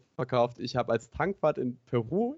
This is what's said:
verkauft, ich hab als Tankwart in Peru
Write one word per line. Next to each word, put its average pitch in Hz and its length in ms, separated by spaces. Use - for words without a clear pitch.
verkauft, 123 460
ich - 160
hab 120 120
als 117 220
Tankwart 165 480
in 123 180
Peru 170 500